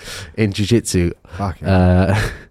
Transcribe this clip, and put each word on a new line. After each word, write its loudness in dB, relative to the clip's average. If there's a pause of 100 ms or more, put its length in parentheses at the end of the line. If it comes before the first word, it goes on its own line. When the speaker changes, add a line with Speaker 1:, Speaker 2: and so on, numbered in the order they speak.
(160)
Speaker 1:
<laughs> -18
in 0
jiu-jitsu. 0 (200)
Speaker 2:
Fuck -8
yeah. -6
Speaker 1:
Uh, 4 (220)